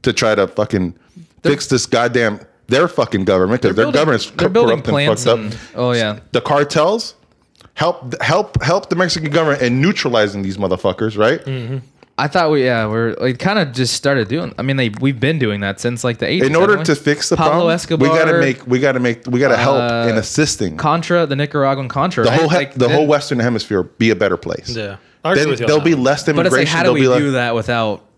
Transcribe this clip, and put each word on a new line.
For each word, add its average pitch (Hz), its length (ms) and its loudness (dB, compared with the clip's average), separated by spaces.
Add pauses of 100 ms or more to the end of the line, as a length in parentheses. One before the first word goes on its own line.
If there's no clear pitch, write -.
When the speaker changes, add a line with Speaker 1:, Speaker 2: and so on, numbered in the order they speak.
Speaker 1:
to 123 120 0
try 110 200 2
to 98 140 4
fucking 95 460 -2 (480)
Speaker 2:
They're 143 100 2
Speaker 1:
fix 139 140 -2
this 127 180 0
goddamn 117 560 0 (280)
their 156 200 2
fucking 110 360 -2
government, 95 380 2
'cause - 60 2
Speaker 2:
They're 95 60 0
Speaker 1:
their 113 180 4
Speaker 2:
building, 147 80 2
Speaker 1:
government's 151 300 0
Speaker 2:
they're 175 180 -2
Speaker 1:
co-, 180 40 -2
Speaker 2:
building 233 300 2
Speaker 1:
corrupt - 60 -6
and 110 40 0
Speaker 2:
plants 123 320 0
Speaker 1:
fucked 120 140 4
up. 110 60 -8
Speaker 2:
and, 110 140 -10 (160)
oh, 123 180 -2
yeah. 107 260 -2 (140)
Speaker 1:
The 123 80 0
cartels 151 760 0 (600)
help, 147 480 -4
help, 170 400 0
help 175 260 -2
the 180 80 -2
Mexican 165 340 -2
government 147 320 0
in 123 180 0
neutralizing 110 600 0
these 95 160 -6
motherfuckers, 98 600 -2
right? 123 260 2
Speaker 3:
Mm-hmm. 131 340 -8 (400)
Speaker 2:
I 143 100 -2
thought 165 220 0
we, 143 140 2
yeah, 117 220 0
we're, 113 280 -2
like, 123 240 -4
kinda 196 280 0
just 123 280 -4
started 135 340 0
doing, 147 300 -6
I - 40 -6
mean, 135 140 -2
they, 123 140 0 (100)
we've 135 180 0
been 147 200 0
doing 104 220 -2
that 98 200 -6
since, 120 240 -4
like, 120 140 -2
the - 100 -4
eighties, 180 200 0
Speaker 1:
In 151 60 0
order 196 200 4
Speaker 2:
haven't 165 140 -2
we? 151 60 4
Speaker 1:
to 139 60 -4
fix - 300 -2
the 170 60 2
Speaker 2:
Pablo 160 300 2
Speaker 1:
problem, 165 340 -2
we 139 80 4
gotta 160 120 2
Speaker 2:
Escobar, 165 200 2
Speaker 1:
make, 131 260 -2
we 123 140 0
gotta 131 200 0
make, 117 260 -2
we 123 140 0
gotta 131 160 4
help 131 200 2 (320)
in 110 80 0
Speaker 2:
uh, 110 40 0
Speaker 1:
assisting. 101 560 -2
Speaker 2:
Contra, 165 500 0
the 139 100 -4
Nicaraguan 139 520 -2
Contra, 139 360 -2
Speaker 1:
The 113 60 4
Speaker 2:
right? 139 100 2
Speaker 1:
whole 160 100 2
he-, 180 60 4
Speaker 2:
Like, 143 180 -2
Speaker 1:
the 127 120 2
Speaker 2:
then 135 100 2
Speaker 1:
whole 151 100 4
Western 143 340 0
Hemisphere 110 420 0
be 113 280 0
a 104 60 2
better 90 200 0
place. - 400 -10
Speaker 3:
Yeah. 101 200 -10 (280)
I 160 80 -2
agree 185 100 2
Speaker 1:
Then 151 80 0
Speaker 3:
with 123 100 -2
you 120 40 -2
on 113 40 0
Speaker 1:
there'll 151 120 4
Speaker 3:
that 143 60 -8
Speaker 1:
be 170 80 4
Speaker 3:
one. 127 100 0
Speaker 1:
less 143 200 2
Speaker 2:
But 165 60 2
it's 147 60 2
like, 170 100 2
Speaker 1:
immigration, 151 300 2
Speaker 2:
how 170 60 0
do - 20 0
Speaker 1:
there'll 170 100 4
Speaker 2:
we 143 60 0
Speaker 1:
be 131 80 4
less 127 120 4
Speaker 2:
do 143 120 0
that 120 220 0
without 113 500 -2 (140)